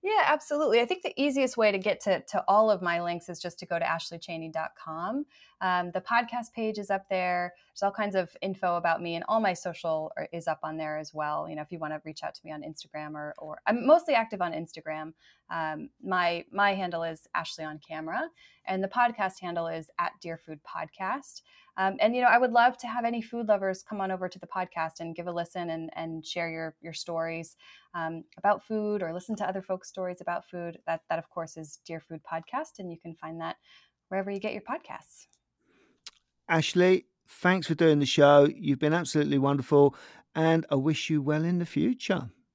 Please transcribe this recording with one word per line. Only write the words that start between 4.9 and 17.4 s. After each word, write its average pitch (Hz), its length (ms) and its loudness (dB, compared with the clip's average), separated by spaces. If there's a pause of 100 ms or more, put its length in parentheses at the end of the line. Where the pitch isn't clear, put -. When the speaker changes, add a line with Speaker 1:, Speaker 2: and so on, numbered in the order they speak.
Speaker 1:
Um, 180 320 0
the 185 80 -2
podcast 233 540 -2
page 220 240 -4
is 202 120 -8
up 196 200 -2
there. 180 440 0 (200)
There's - 100 -6
all 196 80 2
kinds 202 240 -2
of 180 140 0 (120)
info 185 360 0
about 170 240 0
me, 170 140 -4
and 170 120 -6
all 220 140 2
my 196 120 2
social 160 600 -4
are, - 160 -8
is 165 160 -6
up 156 160 -2
on 156 140 -6
there 151 200 -4
as 151 160 -10
well, 151 360 -2
you 156 80 -8
know, 151 40 -6
if 151 120 -10
you 170 60 -10
wanna 156 260 -6
reach 156 180 -12
out 156 120 -8
to - 100 -20
me 156 80 -10
on 151 80 -10
Instagram 151 540 -12
or, 147 220 -10
or, 156 300 -12
I'm 233 180 0
mostly 330 280 6
active 220 280 0
on 170 120 -2
Instagram. 156 600 -10 (360)
Um, 156 400 -6 (120)
my, 175 500 0
my 202 220 4
handle 175 300 -2
is 160 320 -8
Ashley 165 300 -6